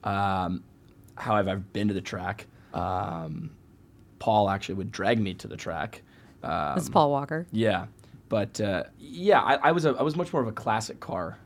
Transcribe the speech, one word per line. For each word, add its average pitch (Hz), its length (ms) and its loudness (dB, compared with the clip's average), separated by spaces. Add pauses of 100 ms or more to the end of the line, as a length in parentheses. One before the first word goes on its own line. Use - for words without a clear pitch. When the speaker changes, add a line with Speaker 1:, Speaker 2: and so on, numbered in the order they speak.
Speaker 1:
Um, 95 580 0 (540)
however, 104 340 2
I've 98 220 -4
been 104 160 0
to 101 60 0
the 95 60 -2
track. 92 460 -8 (260)
Um, 92 800 -4 (680)
Paul 104 280 4
actually 98 280 -2
would 98 160 -6
drag 110 260 2
me 98 160 -2
to - 140 -14
the - 80 -12
track. 82 440 -8 (440)
Um, - 320 -2
Speaker 2:
This 180 80 -2
is - 60 -8
Paul 151 200 6
Walker. 143 400 -2
Speaker 1:
Yeah. 107 360 2 (420)
But, 104 320 -2
uh, 95 240 0 (160)
yeah, 170 400 4
I, 131 140 4
I 147 180 4
was 165 120 2
a, 135 140 4
I 139 40 2
was 151 120 0
much 175 180 -4
more 156 80 2
of 120 60 2
a 110 60 -4
classic 110 480 -2
car 85 460 -6